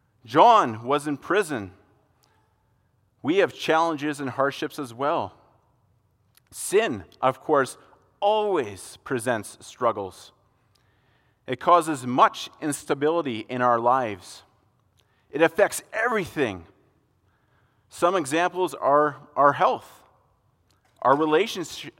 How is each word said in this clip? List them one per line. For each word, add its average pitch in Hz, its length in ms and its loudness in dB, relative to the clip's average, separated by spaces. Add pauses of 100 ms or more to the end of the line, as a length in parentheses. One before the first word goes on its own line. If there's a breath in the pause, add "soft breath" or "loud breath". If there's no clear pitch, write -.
(240)
John 139 600 4
was 143 220 0
in 147 100 -4
prison. 147 560 -4 (1500)
We 165 160 0
have 160 160 2
challenges 156 640 -2
and 135 100 -8
hardships 139 480 -4
as 127 140 -10
well. 131 420 -4 (1160)
Sin, 160 540 -2 (160)
of 127 200 0
course, 139 360 0 (440 soft breath)
always 202 840 -2
presents 117 580 -4
struggles. 104 720 -6 (1160)
It 127 120 -6
causes 160 480 2
much 135 420 0 (120)
instability 143 880 -4
in 123 120 -4
our 120 200 4
lives. 120 640 -2 (840)
It 156 120 0
affects 165 400 2 (100)
everything. 156 720 -4 (1200)
Some 175 260 0
examples 175 580 -2
are 143 440 2 (180)
our 143 180 6
health, 190 520 -2 (1000)
our 135 140 4
relationsh-, 156 840 -2